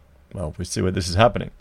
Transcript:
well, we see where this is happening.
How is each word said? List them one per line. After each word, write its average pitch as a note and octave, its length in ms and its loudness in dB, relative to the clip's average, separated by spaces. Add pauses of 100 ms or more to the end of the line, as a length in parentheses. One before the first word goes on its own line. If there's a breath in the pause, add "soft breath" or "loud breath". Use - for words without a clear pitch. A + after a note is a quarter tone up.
(340)
well, D#2+ 240 -8
we F2+ 80 -6
see - 160 -4
where F#2 100 2
this F#2+ 160 -2
is F2 80 -4
happening. - 460 4